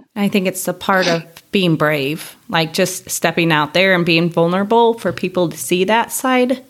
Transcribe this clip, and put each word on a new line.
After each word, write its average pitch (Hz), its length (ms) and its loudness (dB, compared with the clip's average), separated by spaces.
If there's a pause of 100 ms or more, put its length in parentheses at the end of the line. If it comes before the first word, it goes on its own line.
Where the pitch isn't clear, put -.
(160)
I 202 140 0
think 190 180 0
it's 185 160 -6
the 180 100 -4
part 185 340 0
of 165 180 0 (260)
being 180 240 2
brave, 151 600 -2 (100)
like, 165 240 -2
just - 380 -4
stepping 165 420 0
out 151 220 0
there 190 200 4
and 170 120 2
being 165 240 2
vulnerable 202 640 2
for 214 180 -4
people 180 380 -2
to 147 80 -10
see 180 260 0
that 220 300 0
side 254 560 0